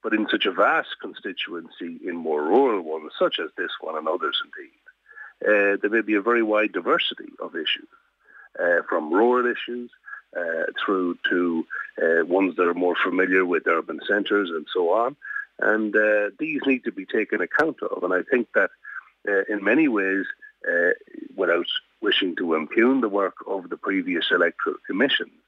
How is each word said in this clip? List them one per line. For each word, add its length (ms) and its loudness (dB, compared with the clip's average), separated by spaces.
But 100 -2
in 160 0
such 160 0
a 60 0
vast 500 2
constituency, 1040 -12
in 100 -6
more 280 -2
rural 400 4
ones, 340 -8
such 220 0
as 180 -8
this 140 -6
one 160 -8
and 100 -6
others 380 -2
indeed, 400 -20
uh, 400 4
there 80 0
may 120 2
be 120 0
a 80 2
very 220 2
wide 300 0
diversity 580 -2
of 140 -10
issues, 340 -4
uh, 280 2
from 240 -2
rural 400 4
issues, 380 -8
uh, 280 -4
through 320 0
to, 380 0
uh, 240 4
ones 300 2
that 120 2
are 80 0
more 280 0
familiar 420 2
with 220 0
urban 400 0
centres 440 2
and 200 -6
so 200 2
on. 240 2
And, 360 0
uh, 420 4
these 280 -4
need 180 2
to 80 -4
be 140 -10
taken 360 -2
account 400 0
of. 220 -4
And 100 0
I 80 2
think 320 0
that, 160 4
uh, 220 2
in 140 -2
many 240 4
ways, 380 0
uh, 220 4
without 300 2
wishing 340 0
to 180 0
impugn 480 4
the 80 0
work 280 -2
of 220 -6
the 80 -8
previous 540 -2
electoral 440 0
commission 460 0